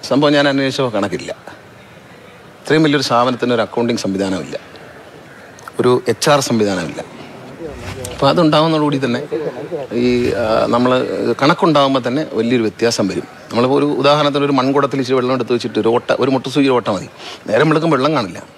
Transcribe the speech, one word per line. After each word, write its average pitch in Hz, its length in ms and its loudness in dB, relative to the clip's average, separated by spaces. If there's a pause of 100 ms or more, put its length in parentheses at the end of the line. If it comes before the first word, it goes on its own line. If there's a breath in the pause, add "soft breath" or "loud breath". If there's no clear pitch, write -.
സംഭവം 147 260 4
ഞാൻ 143 160 4
അന്വേഷിച്ചപ്പോൾ 135 440 0
കണക്കില്ല. - 600 -6 (1080)
ഇത്രയും 156 200 4
വലിയൊരു 147 200 2
സ്ഥാപനത്തിന് 123 520 0
ഒരു 113 80 0
accounting 117 360 -2
സംവിധാനമില്ല, 95 600 -4 (1200)
ഒരു 123 280 4
എച്ച് 117 220 0
ആർ 143 100 4
സംവിധാനമില്ല. 98 640 -2 (1080)
അപ്പോൾ - 160 0
അതുണ്ടാവുന്നതോടുകൂടി 151 760 2
തന്നെ 123 180 -2 (720)
ഈ, 123 400 2
ആ, 117 340 0
നമ്മൾ 123 400 2 (360)
കണക്കുണ്ടാകുമ്പോൾ 143 640 4
തന്നെ 135 260 -2
വലിയൊരു 117 300 0
വ്യത്യാസം 110 460 0
വരും. 85 140 -4 (280)
നമ്മളിപ്പോൾ 127 280 2
ഒരു 143 60 2
ഉദാഹരണത്തിന് 143 600 2
ഒരു 143 80 0
മൺകുടത്തിൽ 139 460 2
ഇച്ചിരി 131 180 0
വെള്ളം 127 180 0
എടുത്ത് 123 180 -2
വെച്ചിട്ട് 117 260 -2
ഒരു 107 100 2
ഓട്ട, 120 300 0
ഒരു 127 120 2
മുട്ടുസൂചി 135 380 0
ഓട്ട 120 200 2
മതി, 92 200 -4 (380 loud breath)
നേരം 143 220 4
വെളുക്കും 156 220 2
വെള്ളം 147 240 2
കാണില്ല. 95 280 -4 (160)